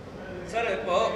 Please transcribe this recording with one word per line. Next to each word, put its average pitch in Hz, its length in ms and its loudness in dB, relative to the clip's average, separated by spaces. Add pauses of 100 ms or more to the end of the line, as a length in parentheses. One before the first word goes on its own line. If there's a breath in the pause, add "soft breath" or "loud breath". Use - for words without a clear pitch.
(460)
சார், 226 240 0
இப்போ 185 280 2 (180)